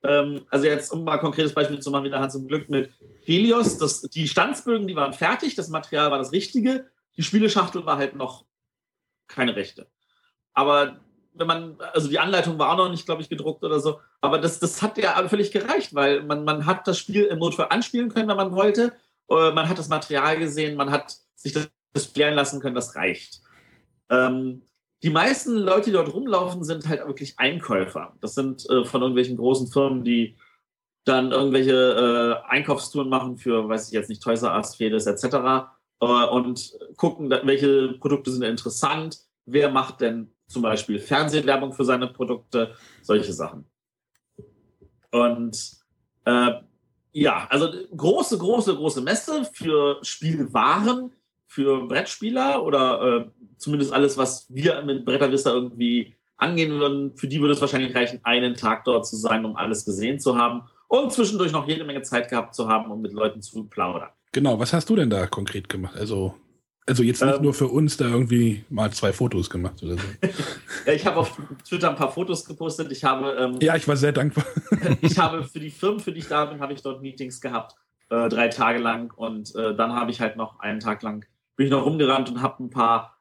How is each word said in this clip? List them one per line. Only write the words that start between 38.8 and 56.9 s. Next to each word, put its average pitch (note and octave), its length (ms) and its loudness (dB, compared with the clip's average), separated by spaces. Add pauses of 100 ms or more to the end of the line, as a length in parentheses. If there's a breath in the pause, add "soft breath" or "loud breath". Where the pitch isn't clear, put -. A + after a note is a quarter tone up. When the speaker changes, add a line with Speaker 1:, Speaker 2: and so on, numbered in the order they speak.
Speaker 1:
wer C#3+ 260 4
macht C3 300 -2
denn A2+ 320 -2 (140)
zum B2 160 -4
Beispiel G#2+ 360 -2
Fernsehwerbung C#3 760 0
für C3+ 120 -2
seine B2+ 220 2
Produkte, A#2+ 680 -4 (280 loud breath)
solche G#2 300 2
Sachen. - 320 -10 (1500)
Und, A#2 680 0 (480)
äh, A#2+ 280 4 (600)
ja, D3 380 2
also D3 180 2 (280)
große, G3+ 420 2
große, G3 380 2
große C#3+ 240 -2
Messe A3+ 520 -2
für D3 500 0
Spielwaren, D#3+ 1120 0 (340)
für C3+ 400 0
Brettspieler A#3+ 760 -2
oder, C3 400 2
äh, A#2 280 2 (260)
zumindest D3 360 -2
alles, C#3 260 4
was - 320 -2
wir C#3+ 320 0
mit C3+ 220 -4
Bretterwisser C3+ 500 2
irgendwie A#2+ 600 0 (220)
angehen D#3+ 420 0
würden. C#3 380 0